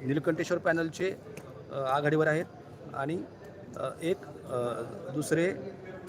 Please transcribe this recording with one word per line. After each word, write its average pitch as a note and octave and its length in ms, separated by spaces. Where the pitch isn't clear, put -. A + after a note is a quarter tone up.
निलकंठेश्वर D#3+ 560
पॅनलचे, E3 580
अ, - 20
आघाडीवर D3 520
आहेत D#3 180
आणि, C#3+ 280
अ, C3 120
एक, F3 240
अ, A#2+ 560
दुसरे D#3+ 400